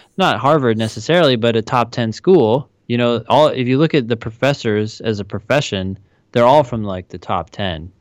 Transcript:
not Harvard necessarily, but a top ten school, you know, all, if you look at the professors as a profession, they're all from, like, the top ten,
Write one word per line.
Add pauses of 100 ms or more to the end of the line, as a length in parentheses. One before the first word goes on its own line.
(160)
not
Harvard
necessarily,
but
a
top
ten
school, (180)
you
know,
all,
if
you
look
at
the
professors
as
a
profession, (360)
they're
all
from,
like,
the
top
ten,